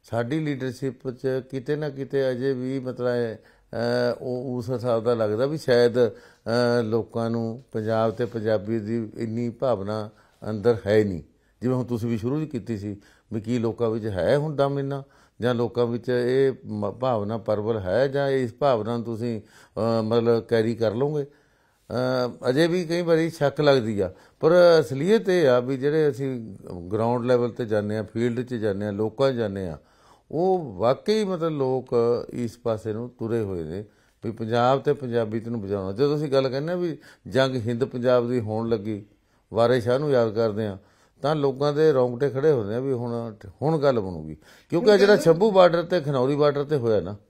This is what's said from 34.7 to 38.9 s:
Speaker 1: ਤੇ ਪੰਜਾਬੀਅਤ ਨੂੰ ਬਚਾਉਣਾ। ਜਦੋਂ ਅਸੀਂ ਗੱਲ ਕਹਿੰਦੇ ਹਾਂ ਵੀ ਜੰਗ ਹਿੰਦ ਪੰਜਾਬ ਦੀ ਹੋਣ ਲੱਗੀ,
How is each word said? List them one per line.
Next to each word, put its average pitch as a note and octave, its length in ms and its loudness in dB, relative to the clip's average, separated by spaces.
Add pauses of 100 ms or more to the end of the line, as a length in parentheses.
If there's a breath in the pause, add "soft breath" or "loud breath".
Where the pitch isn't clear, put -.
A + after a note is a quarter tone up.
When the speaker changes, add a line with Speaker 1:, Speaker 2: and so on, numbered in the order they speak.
Speaker 1:
ਤੇ D3 120 0
ਪੰਜਾਬੀਅਤ A#2 560 -4
ਨੂੰ A#2 120 -6
ਬਚਾਉਣਾ। G2 320 -4
ਜਦੋਂ C#3+ 240 0
ਅਸੀਂ D3+ 120 -4
ਗੱਲ C3+ 200 2
ਕਹਿੰਦੇ C#3+ 240 -4
ਹਾਂ F3+ 40 -4
ਵੀ F3 220 -4 (300 loud breath)
ਜੰਗ C3 280 2
ਹਿੰਦ A#2+ 280 -2
ਪੰਜਾਬ B2 440 2
ਦੀ B2 120 0
ਹੋਣ A2 280 -4
ਲੱਗੀ, G#2 380 -4 (460)